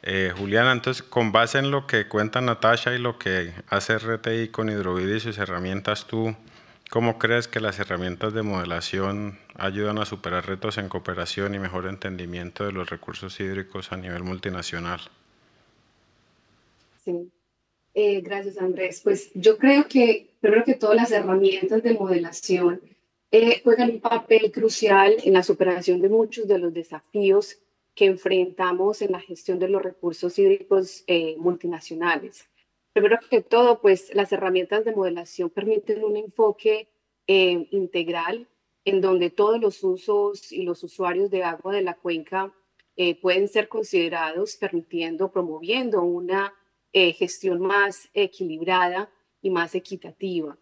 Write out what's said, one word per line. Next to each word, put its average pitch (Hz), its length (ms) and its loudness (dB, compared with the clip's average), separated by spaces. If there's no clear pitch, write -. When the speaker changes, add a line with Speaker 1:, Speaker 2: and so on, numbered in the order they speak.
Speaker 1:
Eh, 95 340 -2
Juliana, 104 360 2
entonces, 127 320 -2
con 113 280 -2
base 117 280 2
en 139 100 -2
lo 139 160 -4
que 110 220 0
cuenta 107 340 -2
Natasha 120 540 0
y - 20 -4
lo 120 220 -4
que 90 340 -4
hace 98 240 0
R 113 240 -2
T 113 240 -2
I 113 60 -4
con 113 200 -4
Hidrovida 95 480 -2
y 110 40 -2
sus 107 180 -8
herramientas, 95 680 -6
¿tú 113 280 -4
cómo 117 300 0
crees 117 280 0
que - 120 -6
las 101 200 -4
herramientas 92 540 -6
de 110 80 -4
modelación 98 1000 -6
ayudan 104 420 -4
a 104 60 -4
superar 90 420 -6
retos 98 300 -6
en 98 120 -8
cooperación 92 640 -6
y 98 40 -8
mejor 92 260 -8
entendimiento 90 800 -10
de 101 80 -6
los 90 160 -8
recursos - 500 -14
hídricos 95 520 -8
a 92 60 -8
nivel 90 260 -10
multinacional? 92 760 -8
Speaker 2:
Sí. 175 260 -8
Eh, 202 280 0
gracias, 196 360 -8
Andrés. 185 460 -4
Pues - 320 -2
yo 214 220 6
creo 277 300 6
que, 233 440 4
primero 220 240 6
que 262 80 2
todo, 214 200 4
las 233 180 4
herramientas 190 720 2
de 233 100 4
modelación, 180 880 0
eh, 226 320 6
juegan 233 280 4
un 226 100 -6
papel 220 500 4
crucial 208 720 4
en 196 100 6
la 185 100 6
superación 180 580 2
de 196 80 4
muchos 220 380 0
de 196 100 4
los 175 160 -2
desafíos 196 840 0
que 202 100 4
enfrentamos 185 960 0
en 190 120 -2
la 180 80 -6
gestión 180 380 -8
de 185 100 -2
los 196 120 0
recursos 180 580 -6
hídricos, 196 680 2
eh, 165 300 0
multinacionales. 170 1080 -4
Primero 208 260 4
que 226 120 4
todo, 233 400 4
pues, 190 320 4
las 196 180 0
herramientas 190 520 0
de 220 100 -2
modelación 175 560 -4
permiten 208 540 -2
un 208 140 0
enfoque, 214 720 0
eh, 180 440 4
integral, 180 760 -4
en 196 160 2
donde 185 300 2
todos 214 320 2
los 202 220 -2
usos 202 680 -2
y 190 120 -6
los 175 200 -6
usuarios 185 460 -4
de 185 140 -2
agua 175 300 -6
de 202 100 0
la 175 100 -4
cuenca, 185 580 -6
eh, 175 180 0
pueden 190 320 2
ser 214 220 0
considerados, 170 880 -2
permitiendo, 170 760 -4
promoviendo 185 680 -2
una, 180 520 -2
eh, 180 220 4
gestión 180 480 -2
más 196 520 0
equilibrada 180 960 -2
y 202 100 -2
más 170 240 -2
equitativa. 175 840 -8